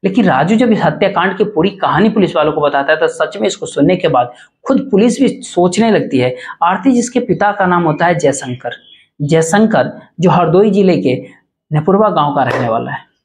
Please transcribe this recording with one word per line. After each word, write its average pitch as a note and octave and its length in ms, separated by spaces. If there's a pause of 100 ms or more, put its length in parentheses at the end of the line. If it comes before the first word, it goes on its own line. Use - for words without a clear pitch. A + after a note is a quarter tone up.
लेकिन F#3+ 200
राजू E3+ 320
जब A3+ 160
इस E3+ 120
हत्याकांड F3 520
की G#3+ 80
पूरी F3+ 260
कहानी D3+ 380
पुलिस F#3 280
वालों D3+ 160
को D#3 80
बताता C#3+ 320
है, D#3 80
तो D#3+ 80
सच D#3+ 280
में G#3 100
इसको F3+ 200
सुनने D#3 300
के - 120
बाद B2 240 (340)
खुद C4 240
पुलिस A3 300
भी B3+ 80
सोचने F3+ 640
लगती D#3 280
है। B2 180 (260)
आरती G3 300
जिसके A#3+ 280
पिता G3+ 320
का G3 140
नाम F3+ 160
होता D#3+ 240
है F3 80
जयशंकर, C3 560 (520)
जयशंकर D#3+ 680 (280)
जो E3+ 100
हरदोई F3+ 400
जिले F#3+ 260
के B2+ 180 (580)
नेपुरवा F#3+ 360
गांव D3+ 260
का C#3 80
रहने A#2+ 260
वाला A#2+ 220
है। - 240 (100)